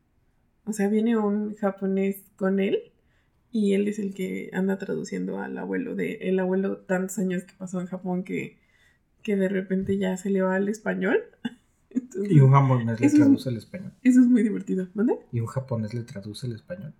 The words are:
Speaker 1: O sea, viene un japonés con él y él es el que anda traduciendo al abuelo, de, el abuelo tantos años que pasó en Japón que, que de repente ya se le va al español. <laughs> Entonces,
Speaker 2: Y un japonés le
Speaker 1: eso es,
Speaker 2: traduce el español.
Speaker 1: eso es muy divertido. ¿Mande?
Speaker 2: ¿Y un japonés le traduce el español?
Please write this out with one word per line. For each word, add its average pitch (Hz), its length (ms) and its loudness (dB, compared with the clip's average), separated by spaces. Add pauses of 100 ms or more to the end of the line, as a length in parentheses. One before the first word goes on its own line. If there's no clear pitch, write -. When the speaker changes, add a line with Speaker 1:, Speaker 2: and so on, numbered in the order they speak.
(640)
Speaker 1:
O 214 80 -6
sea, 196 160 0
viene 220 280 2
un 208 380 0
japonés 196 680 -2 (140)
con 196 220 0
él 214 180 2 (760)
y 208 220 2
él 202 160 2
es 208 100 -6
el 196 140 -4
que 185 400 -8
anda 190 240 0
traduciendo 185 640 -6
al - 180 -8
abuelo, 95 380 -6
de, 180 200 -4 (140)
el 190 100 2
abuelo 196 380 -2
tantos 185 420 -4
años 185 240 -2
que - 140 -20
pasó 185 240 -8
en 185 60 -8
Japón 185 360 -6
que, 175 340 -8 (680)
que 202 120 -2
de 190 140 0
repente 190 480 -2
ya 185 200 -2
se 196 120 -6
le 196 120 2
va 185 140 2
al 202 140 0
español. 190 480 -2 (260)
<laughs> - 460 -14
Entonces, 202 420 -4
Speaker 2:
Y 156 80 10
un 131 120 8
japonés 127 500 4
le - 60 2
Speaker 1:
eso 294 100 4
es, 302 60 6
Speaker 2:
traduce 277 260 4
el 117 80 -4
español. - 340 -14 (120)
Speaker 1:
eso 254 180 6
es 247 60 8
muy 240 160 6
divertido. 190 500 -2
¿Mande? 254 260 0 (140)
Speaker 2:
¿Y 120 80 0
un 113 60 -4
japonés 113 460 -6
le 117 100 -6
traduce 107 440 -12
el 120 60 -6
español? 156 460 -14